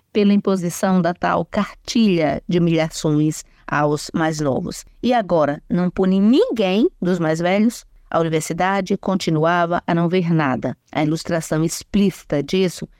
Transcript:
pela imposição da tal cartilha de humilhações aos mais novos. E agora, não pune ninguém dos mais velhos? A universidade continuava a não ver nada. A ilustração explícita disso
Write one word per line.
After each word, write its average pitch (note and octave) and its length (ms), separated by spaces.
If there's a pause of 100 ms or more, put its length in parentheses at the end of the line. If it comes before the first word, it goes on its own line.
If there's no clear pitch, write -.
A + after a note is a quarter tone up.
(120)
pela G3+ 200
imposição F#3 720
da E3+ 100
tal F3 320
cartilha G3 1040
de F3 120
humilhações D#3 840 (240)
aos D3 480
mais D#3+ 260
novos. - 440 (180)
E A#3+ 100
agora, E3+ 560
não F3+ 220
pune F#3+ 300
ninguém A3+ 680 (140)
dos F3+ 160
mais D#3+ 220
velhos? G3+ 440 (240)
A - 120
universidade F3+ 760
continuava E3+ 880
a F3 80
não E3+ 160
ver E3+ 240
nada. C3 440 (160)
A D3+ 100
ilustração D#3+ 640
explícita E3+ 800
disso F#3 440 (100)